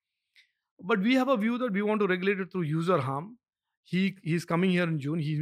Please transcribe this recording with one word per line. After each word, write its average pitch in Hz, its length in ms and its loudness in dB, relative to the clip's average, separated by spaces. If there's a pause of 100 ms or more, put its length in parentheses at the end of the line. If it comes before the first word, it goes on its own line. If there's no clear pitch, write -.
(800)
But 190 220 0
we 247 140 4
have 254 120 4
a 269 80 4
view 226 220 0
that 240 160 -2
we 202 80 0
want 214 180 0
to 208 80 2
regulate 185 320 0
it 185 140 -8
through 185 80 -2
user 165 380 0
harm. 143 400 -6 (440)
He, 185 400 -2
he's 170 220 -2
coming 175 260 2
here 180 120 2
in 165 140 -2
June. 147 220 -4
He, 151 220 -2